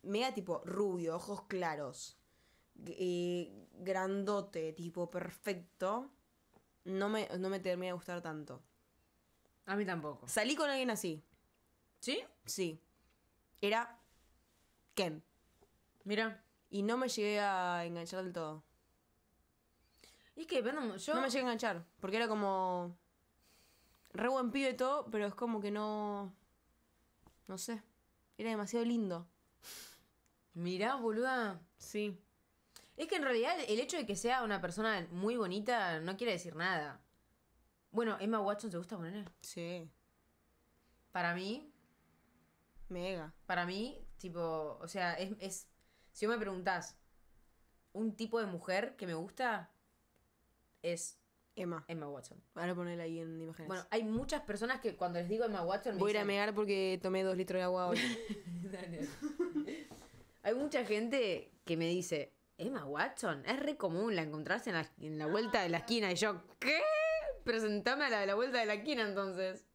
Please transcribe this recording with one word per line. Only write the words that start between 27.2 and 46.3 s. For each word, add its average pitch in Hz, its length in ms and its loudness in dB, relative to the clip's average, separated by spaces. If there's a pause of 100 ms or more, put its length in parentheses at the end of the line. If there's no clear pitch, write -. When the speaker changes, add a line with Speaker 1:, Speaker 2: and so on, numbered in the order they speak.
Speaker 1:
No 190 100 -10
sé, 220 240 -6 (560)
era 220 120 -2
demasiado 220 340 0
lindo. 202 420 2 (1300)
Speaker 2:
Mirá, 185 420 0
boluda. 226 640 0 (180)
Speaker 1:
Sí. 208 400 -4 (800)
Speaker 2:
Es 320 120 -4
que 392 80 2
en 320 60 2
realidad 262 340 4 (100)
el 214 140 2
hecho 285 160 -2
de 277 100 -2
que 202 100 -2
sea 247 280 2
una 208 160 0
persona 180 500 0
muy 190 260 0
bonita 202 640 2
no 180 160 -2
quiere 233 160 0
decir 180 240 -4
nada. 160 440 0 (880)
Bueno, 220 300 2
Emma 214 200 2
Watson, 202 300 0
¿te 175 80 -4
gusta, 175 180 -6
ponele? 185 280 -6 (160)
Speaker 1:
Sí. 170 480 -8 (1200)
Speaker 2:
Para 175 220 2
mí 208 360 -4 (1160)
Speaker 1:
Mega. 175 440 -4 (140)
Speaker 2:
Para 175 200 2
mí, 214 380 -4 (140)
tipo, 165 600 -2
o 170 80 -8
sea, 175 260 0
es, 190 260 -4
es, 190 260 -6 (460)
si - 140 -2
vos 233 100 4